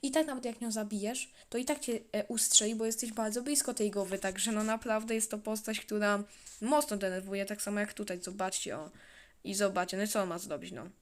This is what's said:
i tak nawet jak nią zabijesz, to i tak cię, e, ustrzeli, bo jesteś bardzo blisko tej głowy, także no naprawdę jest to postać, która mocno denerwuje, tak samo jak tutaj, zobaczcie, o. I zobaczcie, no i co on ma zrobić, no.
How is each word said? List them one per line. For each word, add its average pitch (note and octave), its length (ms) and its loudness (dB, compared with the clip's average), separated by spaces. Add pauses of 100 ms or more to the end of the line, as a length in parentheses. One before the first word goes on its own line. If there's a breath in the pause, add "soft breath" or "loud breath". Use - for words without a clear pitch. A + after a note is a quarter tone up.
i C#4 80 2
tak D#4 160 4
nawet B3+ 180 -6
jak A#3 160 -4
nią A#3 120 -2
zabijesz, G#3+ 580 -2 (200 loud breath)
to C#4+ 80 -2
i B3+ 60 0
tak D4 160 0
cię, A#3 180 -2 (140)
e, G#3+ 120 0
ustrzeli, A3 500 6
bo A3 120 0
jesteś A3+ 260 -2
bardzo A3 300 0
blisko C#4+ 320 2
tej G#3 160 2
głowy, G3 280 0
także G3 340 0
no G#3+ 120 2
naprawdę A3+ 500 0
jest A3 160 0
to G#3+ 80 -4
postać, G#3+ 420 -4
która G#3 420 2 (380 loud breath)
mocno C#4+ 360 4
denerwuje, G3 480 -2
tak G#3 180 -6
samo G#3 180 0
jak G#3 120 -2
tutaj, F#3+ 300 -6
zobaczcie, F#3 560 -4
o. D#3 120 -10 (540 loud breath)
I G3 100 -4
zobaczcie, F#3+ 420 0
no G3 60 2
i G#3+ 60 0
co G#3 140 2
on F#3+ 60 0
ma E3+ 100 -4
zrobić, F3 340 -8
no. A#2+ 160 -10 (140)